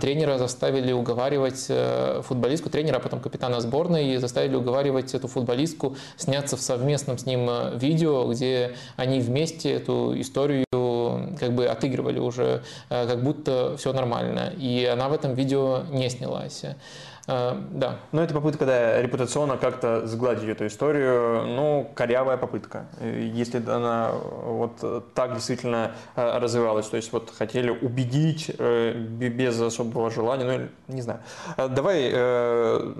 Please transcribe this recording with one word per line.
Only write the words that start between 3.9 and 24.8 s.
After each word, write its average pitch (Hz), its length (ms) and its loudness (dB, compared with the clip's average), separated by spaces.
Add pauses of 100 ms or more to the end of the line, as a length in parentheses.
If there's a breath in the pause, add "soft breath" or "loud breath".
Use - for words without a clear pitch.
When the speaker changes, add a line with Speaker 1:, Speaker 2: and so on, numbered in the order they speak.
Speaker 1:
заставили 135 380 0
уговаривать 131 580 0
эту 131 140 -2
футболистку 131 680 -2 (220 loud breath)
сняться 139 400 -2
в - 40 -8
совместном 135 560 0
с - 80 -12
ним, 123 240 0
э, 123 280 -2
видео, 147 540 4
где 123 440 0 (220 loud breath)
они 131 220 2
вместе 139 520 0
эту 127 480 0
историю 139 460 2 (720)
как 127 140 0
бы 123 140 2
отыгрывали 127 520 0
уже, 127 420 0 (280 loud breath)
э, 123 180 0
как 123 160 0
будто 139 540 0
всё 135 160 -2
нормально. 120 640 -2
И 123 280 0
она 123 240 2
в 143 40 2
этом 151 200 0
видео 131 580 2
не 131 180 0
снялась. 131 540 -6 (640 loud breath)
Э, 123 280 0 (160)
да. 127 240 -2 (160)
Speaker 2:
Ну, 156 100 2
это 160 120 0
попытка, 147 320 0
да, 120 360 4
репутационно 127 560 0
как-то 120 480 0
сгладить 113 420 0
эту 107 200 -2
историю. 123 800 2
Ну, 139 480 0
корявая 127 420 2
попытка. - 480 -6 (160)
Э, 113 300 -4 (100)
если 120 160 -2 (100)
она 117 440 0
вот 120 600 -4 (440)